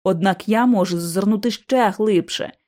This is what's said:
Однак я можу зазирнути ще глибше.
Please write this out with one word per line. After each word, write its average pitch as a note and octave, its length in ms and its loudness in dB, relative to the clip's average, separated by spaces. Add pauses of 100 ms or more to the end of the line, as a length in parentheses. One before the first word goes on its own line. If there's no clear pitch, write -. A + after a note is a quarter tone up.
Однак F#3 440 0
я A#3 180 2
можу F#3 340 2
зазирнути G3+ 500 -2
ще A3 480 0
глибше. G#3+ 540 -2 (160)